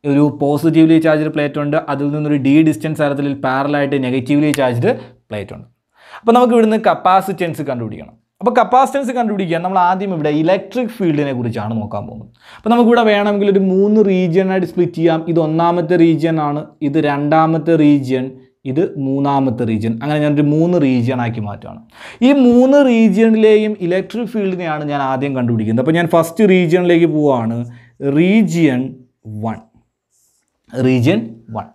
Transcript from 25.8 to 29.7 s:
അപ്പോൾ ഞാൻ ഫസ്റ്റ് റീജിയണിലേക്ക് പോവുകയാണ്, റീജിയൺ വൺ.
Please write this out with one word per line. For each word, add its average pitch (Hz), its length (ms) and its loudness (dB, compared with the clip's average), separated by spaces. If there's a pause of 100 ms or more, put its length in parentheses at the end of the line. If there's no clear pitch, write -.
അപ്പോൾ 160 160 2
ഞാൻ 175 160 -2
ഫസ്റ്റ് 175 380 2
റീജിയണിലേക്ക് 175 600 2
പോവുകയാണ്, 123 440 0 (600)
റീജിയൺ 170 640 2 (640)
വൺ. 113 120 -8 (1300)